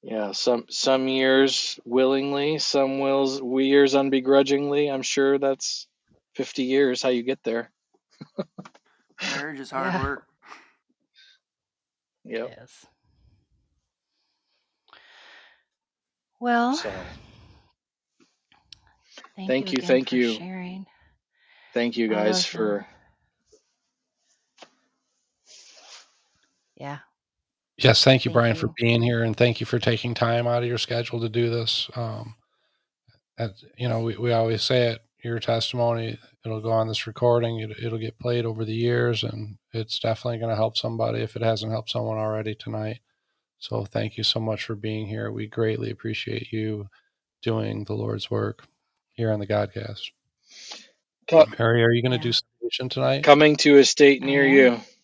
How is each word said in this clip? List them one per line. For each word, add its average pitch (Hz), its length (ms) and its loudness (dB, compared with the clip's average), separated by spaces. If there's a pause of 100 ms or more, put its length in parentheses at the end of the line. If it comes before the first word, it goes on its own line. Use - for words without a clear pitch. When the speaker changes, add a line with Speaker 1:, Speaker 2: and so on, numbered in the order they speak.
Speaker 1:
Yeah, 107 300 -6
some, 117 360 -2
some 131 400 0
years 131 760 2
willingly, 139 720 0
some 135 400 0
wills, 135 420 0
years 135 540 4
unbegrudgingly. 139 960 2
I'm 135 120 -4
sure 139 360 0
that's - 480 -4 (480)
fifty 135 300 -6
years 131 380 2
how 131 80 0
you 123 120 0
get 127 220 -4
there. 117 260 -4 (680)
<laughs> - 840 -16 (160)
Speaker 2:
Marriage 143 240 -8
is 127 100 -14
hard 135 240 -4
Speaker 3:
Yeah. 131 80 -2
Speaker 2:
work. 139 240 -6 (2000)
Speaker 1:
Yep. 113 260 -10
Speaker 3:
It - 120 -20
is. - 240 -20 (3500)
Well, 240 340 0
Speaker 1:
So, 302 160 -8 (2500)
Speaker 3:
thank 190 120 -10
Speaker 1:
thank 131 180 0
Speaker 3:
you - 60 -6
Speaker 1:
you, 131 60 -2
Speaker 3:
again - 100 -6
Speaker 1:
thank 131 200 2
Speaker 3:
for 127 80 -2
Speaker 1:
you. 120 180 2
Speaker 3:
sharing. 185 520 -12 (880)
Speaker 1:
Thank 120 220 -2
you 113 120 0
Speaker 3:
All 110 80 0
Speaker 1:
guys 107 240 2
Speaker 3:
of - 140 -4
you. - 40 -10
Speaker 1:
for 104 280 -2 (4000)
Speaker 3:
Yeah. 139 220 -12 (800)
Speaker 4:
Yes, 120 260 4
thank 131 200 6
you, 123 60 -2
Speaker 3:
Thank 110 40 -10
Speaker 4:
Brian, 117 200 2
for 117 140 -4
Speaker 3:
you. - 80 -8
Speaker 4:
being 117 260 0
here, 117 200 0
and 113 140 -2
thank 120 240 2
you 110 60 -6
for 120 120 -2
taking 117 360 -2
time 120 320 0
out 120 160 0
of 120 60 -4
your 120 100 -4
schedule 117 420 -4
to 117 80 -4
do 117 220 0
this. 117 460 -4
Um, 113 380 -10 (1040)
and, 113 140 -6 (240)
you 123 120 -4
know, 113 120 -2
we, 113 160 -4
we 120 160 -2
always 113 300 0
say 123 300 2
it: 110 80 -10 (240)
your 117 160 -4
testimony, 113 800 -2 (260)
it'll 110 160 -6
go 113 120 -4
on 113 160 0
this - 180 -6
recording, 117 540 2
it, 107 100 -8 (120)
it'll 113 160 -6
get 113 200 -10
played 120 260 -2
over 113 200 -4
the 110 100 -6
years, 120 500 0
and 107 340 -10 (140)
it's 113 260 -6
definitely 117 400 -4
gonna 113 180 -4
help 110 200 -2
somebody 113 440 -4
if 113 160 -8
it 110 60 -6
hasn't 110 300 -2
helped 113 180 -8
someone 110 280 -6
already 107 360 -4
tonight. 110 460 -8 (580)
So 110 260 -6
thank 110 320 -6
you 113 80 -6
so - 160 -2
much 110 240 -4
for 113 100 -8
being 107 320 -8
here. 107 240 -6
We 110 160 -8
greatly 110 440 -2
appreciate 110 600 -8
you 107 360 -6 (540)
doing 107 420 -4
the 104 100 -6
Lord's 107 360 -6
work 107 360 -4 (460)
here 113 200 -2
on 107 80 -2
the 101 60 -6
Godcast. 104 640 -4 (1160)
Speaker 1:
Co- 123 180 8 (120)
Speaker 4:
Harry, 117 260 4
are 117 80 6
you 117 100 2
gonna 127 140 0
Speaker 3:
Yeah. 117 60 -4
Speaker 4:
do 120 100 -2
salvation - 560 -6
tonight? 135 360 -2
Speaker 1:
Coming 147 340 8
to 143 200 10
a 135 60 12
state 139 380 6
Speaker 3:
I 135 40 -4
Speaker 1:
near 139 180 2
Speaker 3:
am. 139 100 6
Speaker 1:
you. 123 260 8 (240)